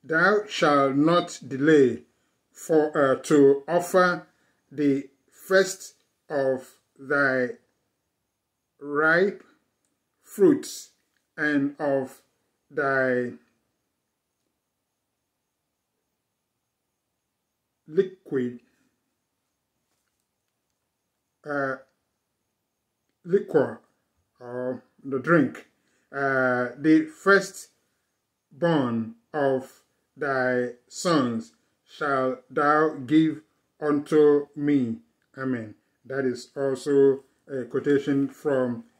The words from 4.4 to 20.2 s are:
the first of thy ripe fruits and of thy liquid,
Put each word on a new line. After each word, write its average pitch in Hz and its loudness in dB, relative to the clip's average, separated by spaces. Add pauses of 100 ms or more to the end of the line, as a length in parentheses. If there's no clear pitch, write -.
the 139 -2 (200)
first - -2 (340)
of 135 -4 (220)
thy 131 -2 (1200)
ripe 160 0 (760)
fruits - 0 (440)
and 143 -2
of 139 -4 (480)
thy 131 -2 (4000)
liquid, 147 -6 (2750)